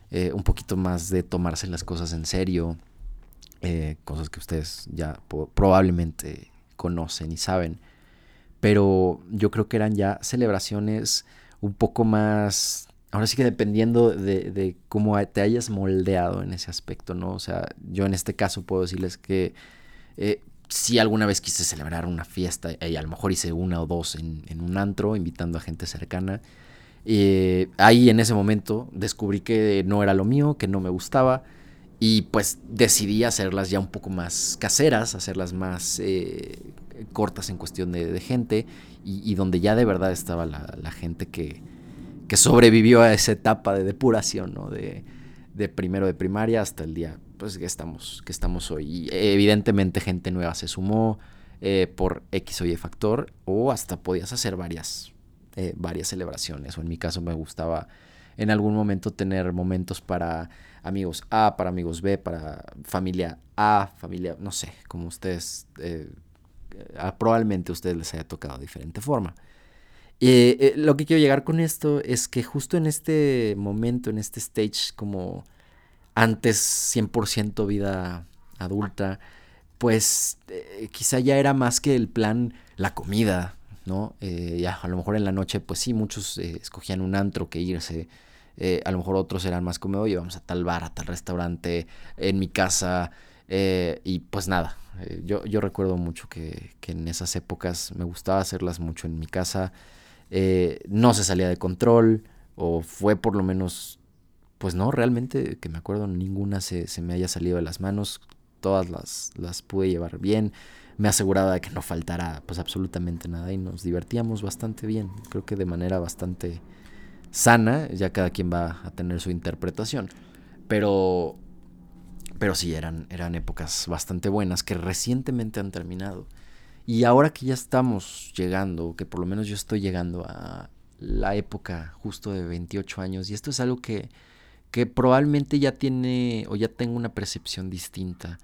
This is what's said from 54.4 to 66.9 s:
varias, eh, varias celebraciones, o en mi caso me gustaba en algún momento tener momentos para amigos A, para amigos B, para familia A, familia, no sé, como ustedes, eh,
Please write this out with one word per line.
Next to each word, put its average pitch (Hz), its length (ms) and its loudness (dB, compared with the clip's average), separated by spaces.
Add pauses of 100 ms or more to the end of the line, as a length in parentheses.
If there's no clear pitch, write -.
varias, 85 560 -10 (420)
eh, 92 220 -4
varias 85 320 -6
celebraciones, 76 680 -8
o 80 40 -10
en 82 80 -6
mi 82 80 -4
caso 85 240 -4
me 85 120 -6
gustaba 80 540 -6 (500)
en 107 120 0
algún 107 240 2
momento 104 380 0
tener 95 420 -2
momentos 92 480 -2
para 85 480 -4 (340)
amigos 92 460 -4
A, 110 260 4
para 92 140 -2
amigos 85 320 -4
B, 98 160 2
para 80 480 -8 (180)
familia 92 540 -4 (180)
A, 104 400 4
familia, 90 440 -8
no 98 120 -8
sé, - 220 -8 (160)
como 85 180 -8
ustedes, - 600 -8 (120)
eh, 82 320 -8 (840)